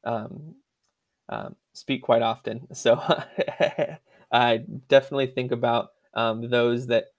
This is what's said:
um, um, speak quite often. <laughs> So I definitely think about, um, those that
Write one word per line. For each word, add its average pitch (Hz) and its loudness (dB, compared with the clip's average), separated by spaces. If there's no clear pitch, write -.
um, 117 -8
um, - -10
speak - -8
quite 117 4
often. 113 -4
<laughs> - -16
So 117 2
I 120 4
definitely 135 4
think 127 -4
about, 117 0
um, 113 -2
those 120 2
that 117 2